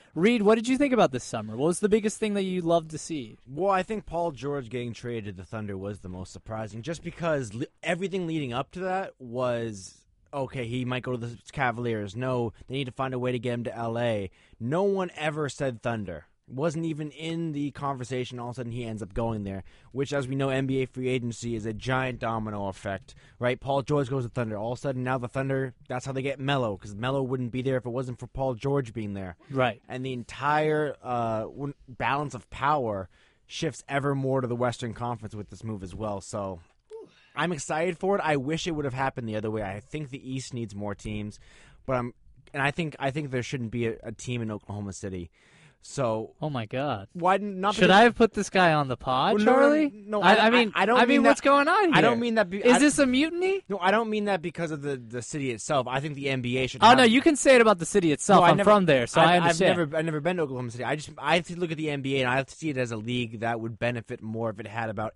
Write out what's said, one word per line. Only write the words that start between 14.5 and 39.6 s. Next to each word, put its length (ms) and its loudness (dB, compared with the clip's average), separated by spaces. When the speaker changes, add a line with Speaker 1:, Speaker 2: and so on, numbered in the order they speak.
Speaker 2:
No 240 -2
one 320 0
ever 320 -4
said 340 -6
Thunder. 440 -6
Wasn't 380 -4
even 260 -6
in 420 -6
the 180 -4
conversation. 680 -6
All 120 -8
of 60 -12
a 0 -
sudden, 160 -8
he 120 -8
ends 180 -8
up 120 -12
going 300 -2
there, 200 -8
which, 200 -4
as 160 -2
we 60 -4
know, 160 0
N 160 0
B 160 0
A 40 -2
free 220 -6
agency 480 -2
is 80 -6
a 80 -4
giant 460 -2
domino 500 -4
effect, 460 -8
right? 200 0
Paul 220 -2
George 300 0
goes 140 -2
to 40 -6
Thunder. 300 -4
All 140 -6
of 60 -8
a 40 -16
sudden, 220 -4
now 120 -2
the 100 -6
Thunder, 460 -2
that's 160 -8
how 80 -6
they 80 -4
get 180 -4
Melo, 380 0
'cause 180 -14
Melo 280 -2
wouldn't 280 -4
be 120 -4
there 160 0
if 80 -6
it 40 -6
wasn't 280 -6
for 80 -12
Paul 300 -4
George 360 -2
being 220 -6
there. 220 -10
Speaker 1:
Right. 380 0
Speaker 2:
And 160 -8
the 80 -6
entire, 920 0
uh, 420 -2
w-, 280 -8
balance 460 -2
of 160 -14
power 580 0
shifts 420 -6
ever 260 0
more 280 0
to 40 -2
the 80 -2
Western 380 -2
Conference 420 -8
with 140 -10
this 160 -16
move 180 -8
as 120 -12
well. 260 -6
So 400 -8
I'm 180 -2
excited 440 -2
for 200 0
it. 60 -2
I 140 2
wish 300 -4
it 60 -4
would 120 -4
have 80 -4
happened 380 -4
the 60 -4
other 140 -2
way. 120 -4